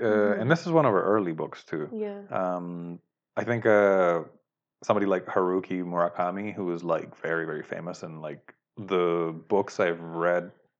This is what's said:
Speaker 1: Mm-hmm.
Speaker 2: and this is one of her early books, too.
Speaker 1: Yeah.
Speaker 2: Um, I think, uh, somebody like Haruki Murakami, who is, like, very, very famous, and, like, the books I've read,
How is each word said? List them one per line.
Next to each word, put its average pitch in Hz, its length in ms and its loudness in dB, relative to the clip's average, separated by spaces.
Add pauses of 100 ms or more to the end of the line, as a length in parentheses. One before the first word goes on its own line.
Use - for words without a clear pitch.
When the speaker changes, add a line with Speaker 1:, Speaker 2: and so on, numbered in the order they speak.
Speaker 1:
Mm-hmm. 104 400 4
Speaker 2:
and 123 100 2
this 165 140 2
is 175 80 -4
one 160 140 6
of 113 40 6
her 95 120 4
early 98 280 2
books, 78 320 -8
too. 76 300 -6
Speaker 1:
Yeah. 101 280 -8 (100)
Speaker 2:
Um, 87 680 -4 (380)
I 104 80 -4
think, 117 200 -2
uh, 95 580 6 (600)
somebody 104 220 2
like 92 200 0
Haruki 92 580 0
Murakami, 90 680 -2
who 92 200 -6
is, 85 100 -8
like, 82 340 -4
very, 82 280 -4
very 78 180 -8
famous, 85 400 -10
and, 80 180 -12
like, 76 320 -14 (240)
the 87 560 0 (140)
books - 320 0
I've 85 220 0
read, 85 500 -2 (280)